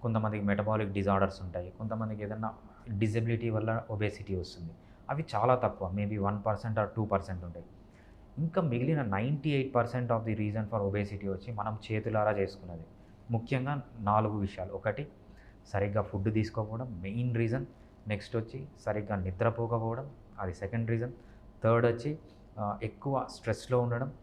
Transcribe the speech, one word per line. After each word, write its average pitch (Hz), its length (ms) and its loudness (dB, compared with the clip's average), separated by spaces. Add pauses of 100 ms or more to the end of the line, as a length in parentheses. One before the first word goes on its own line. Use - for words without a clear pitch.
కొంతమందికి 110 440 2
మెటబాలిక్ 104 460 2
డిజార్డర్స్ 98 500 2
ఉంటాయి, 90 360 -6
కొంతమందికి 110 460 -4
ఏదన్నా 110 300 -4 (460)
డిజబిలిటీ 113 500 2
వల్ల 110 400 0
ఒబేసిటీ 101 460 -2
వస్తుంది. 85 360 -6 (380)
అవి 151 160 0 (100)
చాలా 120 200 6
తక్కువ, 101 360 0
maybe 104 320 0
వన్ 101 220 0
పర్సెంట్ 110 340 0
or 104 60 4
టూ 107 200 -2
పర్సెంట్ 95 380 0
ఉంటాయి. 85 220 -10 (720)
ఇంకా 160 240 0
మిగిలిన 139 420 2
నైంటీ 123 460 0
ఎయిట్ 135 260 2
పర్సెంట్ 120 360 2
of 113 80 4
the 110 140 0
reason 107 300 0
for 104 180 0
obesity 101 500 0
వచ్చి - 220 -6
మనం 107 240 -2 (140)
చేతులారా 107 400 2
చేసుకున్నది. 92 540 -2 (460)
ముఖ్యంగా 131 500 0 (180)
నాలుగు 107 380 4
విషయాలు. 98 360 -2
ఒకటి, 107 340 -2 (680)
సరిగ్గా 101 280 2
ఫుడ్ 101 320 0
తీసుకోకపోవడం 110 680 -2
మెయిన్ 117 340 -2
రీజన్. 117 300 2 (420)
నెక్స్ట్ 107 280 -4
వచ్చి 123 300 -4 (140)
సరిగ్గా 104 360 -2
నిద్రపోకపోవడం, 113 920 0 (300)
అది 95 140 -2
సెకండ్ 113 360 -2
రీజన్. 117 240 0 (500)
థర్డ్ 117 220 6
వచ్చి, 127 320 2 (420)
ఆ, 104 240 -2
ఎక్కువ 127 480 -2
స్ట్రెస్లో - 500 0
ఉండడం. 120 420 0